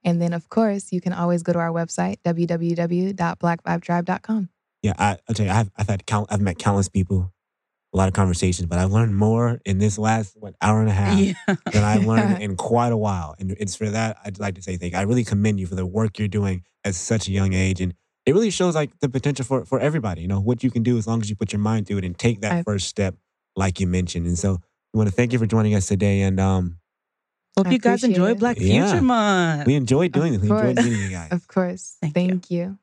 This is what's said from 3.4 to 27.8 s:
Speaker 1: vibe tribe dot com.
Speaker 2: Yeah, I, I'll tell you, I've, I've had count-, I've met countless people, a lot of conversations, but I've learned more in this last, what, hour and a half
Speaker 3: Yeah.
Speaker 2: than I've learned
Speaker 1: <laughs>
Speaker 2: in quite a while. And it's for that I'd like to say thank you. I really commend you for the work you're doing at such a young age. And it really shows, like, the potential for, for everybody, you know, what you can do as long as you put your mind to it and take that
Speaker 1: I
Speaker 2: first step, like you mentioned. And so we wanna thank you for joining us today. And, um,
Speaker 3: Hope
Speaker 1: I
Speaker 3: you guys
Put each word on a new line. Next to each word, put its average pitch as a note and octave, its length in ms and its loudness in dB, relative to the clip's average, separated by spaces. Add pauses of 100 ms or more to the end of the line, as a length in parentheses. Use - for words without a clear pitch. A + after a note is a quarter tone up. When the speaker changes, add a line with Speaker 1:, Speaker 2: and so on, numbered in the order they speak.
Speaker 1:
vibe E3+ 180 -2
tribe F3 240 -2
dot - 180 -4
com. G#3+ 260 -2 (320)
Speaker 2:
Yeah, G2+ 180 0
I, G2+ 180 0 (100)
I'll A#2 80 -2
tell G#2 100 0
you, F2+ 60 0
I've, G#2+ 260 0
I've G#2 100 -2
had G2 180 -4
count-, G#2 260 -2
I've G#2 100 0
met F#2+ 180 0
countless G2 300 0
people, F#2 440 -2 (580)
a F#2+ 60 -2
lot F#2+ 100 2
of F#2 60 -2
conversations, F2+ 540 0
but F2 100 -2
I've F#2 140 2
learned A2 240 2
more A2+ 500 2
in G2 140 0
this G#2 180 2
last, A2 420 0
what, G2+ 220 -16
hour G#2+ 200 4
and A2 80 4
a G2+ 40 2
half F#3+ 240 4
Speaker 3:
Yeah. G3 160 4 (380)
Speaker 2:
than G#2 120 4
I've G#2+ 220 4
learned G#2+ 340 2
Speaker 1:
<laughs> G#2 40 -6
Speaker 2:
in G2 120 -4
quite A#2 360 0
a A2+ 60 0
while. F#2 420 -2
And F#2+ 140 -4
it's G2+ 220 -6
for G#2+ 140 -4
that A2+ 340 -2
I'd G2+ 140 -12
like G2+ 180 -6
to F#2+ 60 -18
say F#2 160 -8
thank F2 160 -6
you. F2+ 60 -2
I G2 40 0
really A#2+ 200 2
commend G#2 360 0
you F#2 60 -4
for F2 100 -8
the F#2 120 -4
work G#2 320 -2
you're G#2 80 -2
doing F#2+ 360 -2 (200)
at G2+ 100 -4
such A2 340 -2
a G2 40 -4
young G2 220 0
age. F#2 280 0
And F2+ 140 -4 (320)
it C#3 80 4
really G#3+ 160 2
shows, F3+ 240 0
like, D3+ 240 -4
the C#3 100 0
potential C3+ 340 -2
for, C3 220 -2
for C3 140 -2
everybody, G#2+ 420 -2
you F2 60 -6
know, G2 120 0
what A#2 240 0
you C3 60 2
can A2+ 140 0
do A#2+ 160 2
as G#2 80 -4
long A2+ 140 0
as G#2 100 -4
you G2+ 40 -4
put F#2+ 160 -4
your G#2 100 -2
mind G#2+ 260 0
to G2+ 100 -2
it F#2 80 -4
and F2 100 -6
take A#2 260 0
that G#2 100 -2
Speaker 1:
I E3+ 100 0
Speaker 2:
first G#2 260 -2
step, F#2+ 280 -2 (400)
like F#2+ 240 0
you F#2+ 80 0
mentioned. F2 400 -2
And F2 100 0
so F#2+ 220 0 (340)
we A2 60 2
wanna G#2 100 4
thank A#2+ 240 0
you A#2+ 60 0
for A2+ 80 0
joining G#2+ 260 2
us G2 140 0
today. G2 340 2
And, F#2+ 180 0
um, F#2 380 0 (800)
Speaker 3:
Hope F#3+ 100 2
Speaker 1:
I F3+ 40 2
Speaker 3:
you B3+ 80 2
guys A#3+ 240 2